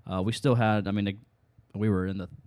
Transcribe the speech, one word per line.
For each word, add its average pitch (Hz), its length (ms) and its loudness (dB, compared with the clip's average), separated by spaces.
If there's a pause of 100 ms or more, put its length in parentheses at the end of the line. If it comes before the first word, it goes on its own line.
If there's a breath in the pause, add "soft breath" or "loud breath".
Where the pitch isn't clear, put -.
(100)
Uh, 92 120 -2
we 110 100 -2
still 127 240 2
had, 107 320 2
I - 20 -2
mean, 101 280 -2 (560)
we 107 140 0
were 92 180 0
in 95 120 -6
the 87 100 -10 (180)